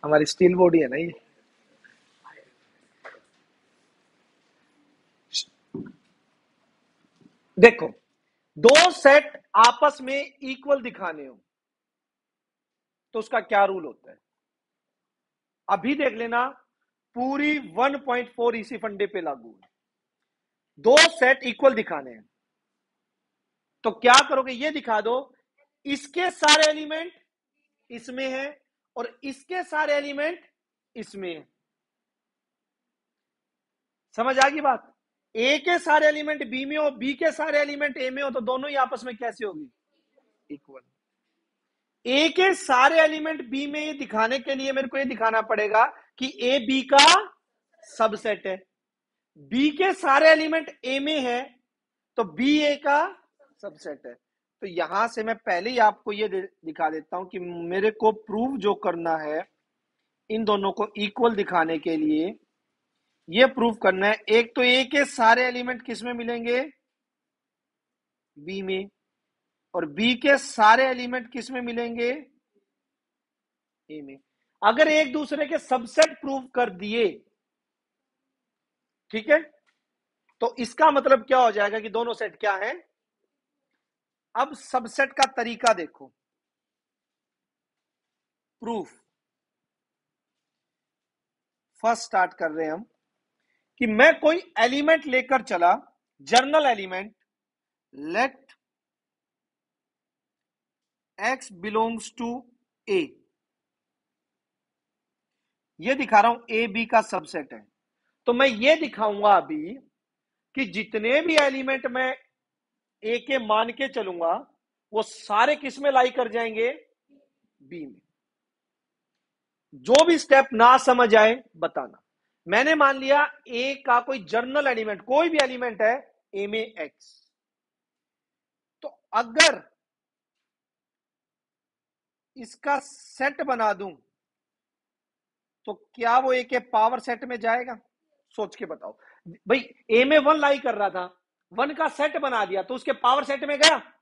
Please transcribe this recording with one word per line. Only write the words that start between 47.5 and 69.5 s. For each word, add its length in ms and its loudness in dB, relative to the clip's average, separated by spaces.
subset 640 -4
है, 140 -8
B 200 2
के 240 0
सारे 340 4
एलिमेंट 400 2
ए 140 -4
में 220 -2
है 200 -4
तो 80 0
B 360 0
ए 160 2
का 220 0
subset 440 -16
है। 80 -18
तो 540 -20
यहां 400 -2
से 160 -8
मैं 140 -4
पहले 320 -4
ही 100 -4
आपको 320 2
ये 160 -4
दे-, 200 -6
दिखा 240 -4
देता 280 -10
हूं 80 -8
कि 140 -12
मेरे 540 -4
को 180 2
proof 460 -6
जो 180 -2
करना 420 -4
है 300 -6
इन 140 -4
दोनों 280 0
को 160 -4
equal 380 -2
दिखाने 440 -2
के 180 -4
लिए, 380 -2
ये 180 6
proof 260 0
करना 240 2
है, 60 2
एक 260 2
तो 80 0
ए 220 4
के 220 0
सारे 400 4
element 380 -6
किस 180 -10
में 100 -8
मिलेंगे? 480 -4
B 240 -10
में, 280 -6